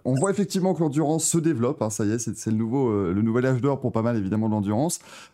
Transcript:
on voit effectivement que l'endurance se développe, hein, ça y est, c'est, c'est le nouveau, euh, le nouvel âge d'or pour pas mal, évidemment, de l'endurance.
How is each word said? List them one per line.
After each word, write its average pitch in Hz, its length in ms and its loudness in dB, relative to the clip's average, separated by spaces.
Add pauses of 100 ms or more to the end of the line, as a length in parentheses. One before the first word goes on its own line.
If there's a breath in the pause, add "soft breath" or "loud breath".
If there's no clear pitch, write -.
on 127 120 0
voit 190 160 2
effectivement 185 420 0
que 151 60 -4
l'endurance 156 460 0
se - 120 0
développe, 147 460 0
hein, 107 80 -2
ça 110 120 -2
y 104 80 2
est, 117 60 0
c'est, 117 180 -6
c'est - 140 -6
le 110 80 2
nouveau, 117 320 0
euh, 98 240 0
le 101 80 2
nouvel 113 240 2
âge 131 160 2
d'or 139 180 0
pour 113 120 -2
pas 113 100 0
mal, 117 160 0
évidemment, 104 300 0
de 107 60 0
l'endurance. 107 440 0 (360 loud breath)